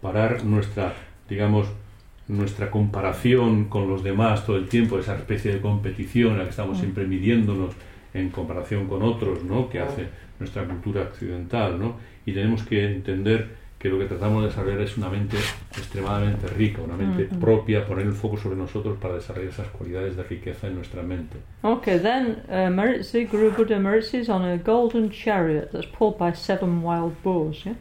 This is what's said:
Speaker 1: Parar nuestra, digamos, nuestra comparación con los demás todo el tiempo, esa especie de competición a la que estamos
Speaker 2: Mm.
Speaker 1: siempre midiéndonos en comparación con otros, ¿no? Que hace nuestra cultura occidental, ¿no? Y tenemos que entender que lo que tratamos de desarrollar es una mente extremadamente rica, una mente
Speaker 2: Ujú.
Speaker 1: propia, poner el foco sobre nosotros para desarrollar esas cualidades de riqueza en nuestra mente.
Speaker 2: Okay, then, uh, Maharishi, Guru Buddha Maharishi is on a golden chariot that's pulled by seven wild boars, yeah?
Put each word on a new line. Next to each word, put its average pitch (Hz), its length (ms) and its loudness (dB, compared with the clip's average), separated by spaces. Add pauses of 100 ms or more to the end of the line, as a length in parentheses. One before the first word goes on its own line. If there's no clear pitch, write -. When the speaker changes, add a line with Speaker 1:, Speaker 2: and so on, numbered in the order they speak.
Speaker 1:
Parar 110 440 0
nuestra, 101 480 2 (360)
digamos, 104 380 4 (600)
nuestra 101 420 -2
comparación 104 960 4
con 98 220 0
los 95 140 -2
demás 104 440 2
todo 104 100 2
el 92 120 -2
tiempo, 110 300 4
esa 95 180 -2
especie 101 380 -2
de 98 60 -2
competición 101 760 2
a 101 40 0
la 92 60 -2
que 87 60 -6
estamos 98 280 -4
Speaker 2:
Mm. - 20 0
Speaker 1:
siempre 98 260 -2
midiéndonos 98 680 2 (400)
en 92 160 -2
comparación 90 580 -4
con 95 140 -2
otros, 107 420 0
¿no? 113 240 0
Que 87 120 -6
hace 85 280 -6 (300)
nuestra - 260 -8
cultura 92 380 -4
occidental, 90 760 -4
¿no? 117 180 -2 (280)
Y 104 80 -4
tenemos 107 300 2
que 101 240 2
entender 101 760 0 (160)
que 98 120 -2
lo 95 80 2
que 98 80 0
tratamos 104 360 2
de 104 60 2
desarrollar 98 320 -2
es 104 160 -2
una 104 140 -2
mente 101 260 -2 (400)
extremadamente 101 680 -2
rica, 104 340 2
una 82 160 -6
mente 95 340 0
Speaker 2:
Ujú. 185 80 -4
Speaker 1:
propia, 107 480 4
poner 98 200 -2
el 101 80 0
foco 104 240 -4
sobre 95 180 -4
nosotros 98 420 -4
para 90 180 -4
desarrollar 92 340 -8
esas - 180 -8
cualidades 92 480 -6
de 90 60 -6
riqueza 90 460 -8
en 92 80 -6
nuestra 87 260 -8
mente. 87 340 -6 (240)
Speaker 2:
Okay, 214 380 2
then, 233 500 0
uh, 185 220 2
Maharishi, 233 560 2
Guru 214 240 4
Buddha 214 280 2
Maharishi 220 420 2
is 226 100 -2
on 185 120 2
a 180 140 0
golden 226 540 2
chariot 165 600 0
that's - 160 -6
pulled 214 300 2
by 175 180 2
seven 180 480 0
wild 170 300 0 (100)
boars, 160 440 0
yeah? 214 140 -6